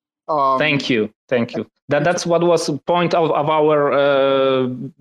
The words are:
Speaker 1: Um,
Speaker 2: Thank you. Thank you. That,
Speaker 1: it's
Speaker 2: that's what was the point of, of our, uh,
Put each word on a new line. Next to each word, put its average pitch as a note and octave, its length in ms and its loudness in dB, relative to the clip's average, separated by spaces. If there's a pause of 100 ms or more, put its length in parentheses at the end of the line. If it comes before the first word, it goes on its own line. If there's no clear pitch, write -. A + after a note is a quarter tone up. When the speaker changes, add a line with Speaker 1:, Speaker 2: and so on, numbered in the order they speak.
(280)
Speaker 1:
Um, C#3 300 0
Speaker 2:
Thank D3 320 -2
you. G#2+ 200 -2 (180)
Thank A#2 280 -2
you. A2 100 -8 (220)
That, D3 140 0
Speaker 1:
it's - 20 -4
Speaker 2:
that's F3 220 -2
what E3+ 160 0
was E3+ 240 2
the D3+ 100 -4
point F3 380 0
of, D#3+ 160 2
of D3 180 0
our, D3+ 440 2
uh, C3+ 720 2 (340)